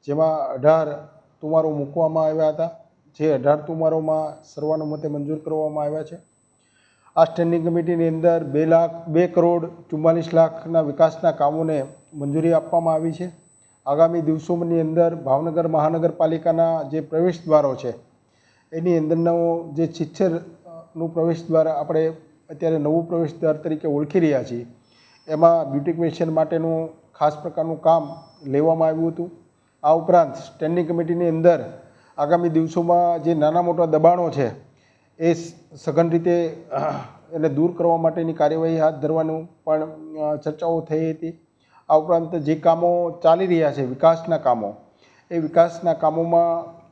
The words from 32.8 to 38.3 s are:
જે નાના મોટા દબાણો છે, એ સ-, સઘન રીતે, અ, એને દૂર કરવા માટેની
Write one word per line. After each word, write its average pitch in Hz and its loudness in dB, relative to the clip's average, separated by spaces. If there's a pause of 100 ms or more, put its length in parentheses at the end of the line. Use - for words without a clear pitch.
જે 165 0
નાના 156 2
મોટા 170 2
દબાણો 165 4
છે, 135 -2 (680)
એ 165 2
સ-, - -10 (220)
સઘન 165 0
રીતે, 170 0 (160)
અ, 139 -4 (420)
એને 160 -2
દૂર 160 0
કરવા 170 2
માટેની 165 -2